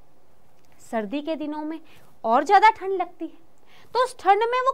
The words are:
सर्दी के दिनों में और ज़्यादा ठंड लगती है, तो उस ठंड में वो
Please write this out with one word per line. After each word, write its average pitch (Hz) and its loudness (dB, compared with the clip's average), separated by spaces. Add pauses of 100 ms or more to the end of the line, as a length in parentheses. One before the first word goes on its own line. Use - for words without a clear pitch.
(800)
सर्दी 220 -6
के 311 -6
दिनों 302 -8
में 311 -8 (440)
और 233 2
ज़्यादा 403 6
ठंड 392 -6
लगती 349 -6
है, - -14 (580)
तो 480 4
उस 539 -4
ठंड 403 4
में 480 0
वो 523 2